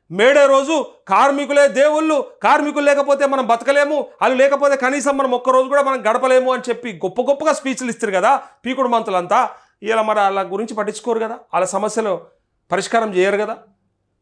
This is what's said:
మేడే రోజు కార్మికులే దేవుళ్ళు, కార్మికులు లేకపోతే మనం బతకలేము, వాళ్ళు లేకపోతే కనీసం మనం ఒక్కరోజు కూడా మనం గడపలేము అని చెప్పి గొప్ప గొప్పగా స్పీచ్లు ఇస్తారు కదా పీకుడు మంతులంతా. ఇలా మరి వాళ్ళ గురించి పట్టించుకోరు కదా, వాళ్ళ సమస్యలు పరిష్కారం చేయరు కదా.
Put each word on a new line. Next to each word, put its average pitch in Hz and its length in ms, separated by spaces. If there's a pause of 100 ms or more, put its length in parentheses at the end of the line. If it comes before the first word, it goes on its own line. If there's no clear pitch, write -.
(120)
మేడే 269 340
రోజు 269 400 (220)
కార్మికులే 277 600
దేవుళ్ళు, 302 580 (180)
కార్మికులు 294 420
లేకపోతే 285 400
మనం 262 220
బతకలేము, 277 600 (140)
వాళ్ళు 247 160
లేకపోతే 277 380
కనీసం 269 420
మనం 262 140
ఒక్కరోజు 262 360
కూడా 285 140
మనం 262 200
గడపలేము 254 520
అని 247 160
చెప్పి 233 240
గొప్ప 185 280
గొప్పగా 277 320
స్పీచ్లు 262 360
ఇస్తారు 220 220
కదా 220 320 (220)
పీకుడు 254 220
మంతులంతా. 214 640 (340)
ఇలా 220 180
మరి 214 180
వాళ్ళ 190 340
గురించి 220 200
పట్టించుకోరు 214 460
కదా, 220 160
వాళ్ళ 180 300
సమస్యలు 202 560 (500)
పరిష్కారం 202 440
చేయరు 196 220
కదా. 214 200 (640)